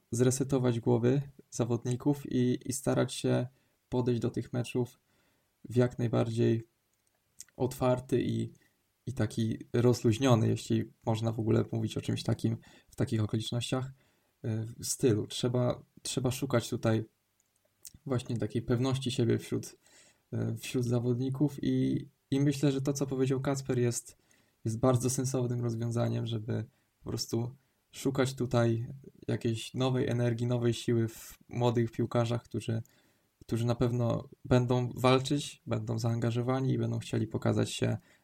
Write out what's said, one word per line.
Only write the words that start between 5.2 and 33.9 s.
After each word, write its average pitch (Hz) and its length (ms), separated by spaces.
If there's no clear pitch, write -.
w 117 60
jak 123 240
najbardziej 117 680
otwarty 127 640
i, 113 300
i 120 80
taki 113 440
rozluźniony, 120 760
jeśli 110 440
można 110 260
w 113 80
ogóle 110 320
mówić 113 260
o - 40
czymś 113 220
takim 117 340
w - 60
takich 113 280
okolicznościach, 120 680
e, 110 220
w 117 60
stylu. 107 420
Trzeba, 123 560
trzeba 127 300
szukać 123 380
tutaj 113 360
właśnie 123 320
takiej 107 240
pewności 127 500
siebie 117 280
wśród, - 360
e, 113 240
wśród 123 280
zawodników 123 800
i, 131 440
i 139 80
myślę, 143 320
że 135 100
to, 139 120
co 139 140
powiedział 131 340
Kacper, 135 380
jest, - 380
jest 113 140
bardzo 127 300
sensownym 127 520
rozwiązaniem, 117 640
żeby 110 380
po - 60
prostu 120 460
szukać 135 420
tutaj 117 540
jakiejś 113 460
nowej 127 360
energii, 120 380
nowej 120 260
siły 117 340
w - 320
młodych 117 420
piłkarzach, 117 520
którzy, 113 380
którzy 117 260
na 117 100
pewno 117 540